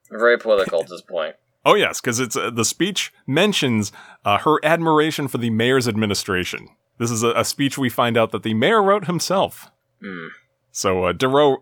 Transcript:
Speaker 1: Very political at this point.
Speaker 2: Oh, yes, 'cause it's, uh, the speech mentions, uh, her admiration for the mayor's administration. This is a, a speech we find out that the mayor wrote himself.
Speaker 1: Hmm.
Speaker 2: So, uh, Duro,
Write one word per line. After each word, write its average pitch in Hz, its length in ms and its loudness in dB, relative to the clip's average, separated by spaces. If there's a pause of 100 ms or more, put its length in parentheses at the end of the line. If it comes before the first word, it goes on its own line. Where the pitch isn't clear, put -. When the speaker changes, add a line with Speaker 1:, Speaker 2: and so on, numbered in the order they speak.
(120)
Speaker 1:
Very 117 260 2
political 98 440 0
at - 80 -8
this 87 120 -16
point. 80 360 -8 (280)
Speaker 2:
Oh, 165 100 6
yes, 123 260 0
'cause 120 180 -2
it's, 123 160 -4
uh, 107 140 -4
the 113 160 -2
speech - 480 -4 (120)
mentions, 135 680 0 (320)
uh, 101 140 2
her 156 260 2
admiration 156 640 2
for - 80 -6
the 117 120 -2
mayor's 120 380 2
administration. 104 800 -2 (300)
This 117 120 -2
is 113 140 -2
a, 117 80 2
a 113 140 0
speech 139 320 -4
we 135 120 -2
find 117 280 0
out 113 160 2
that 101 100 -6
the 110 100 -2
mayor 170 300 2
wrote 196 220 2
himself. 175 680 -4 (300)
Speaker 1:
Hmm. 87 260 -14 (460)
Speaker 2:
So, 92 320 0
uh, 90 80 2
Duro, 135 480 2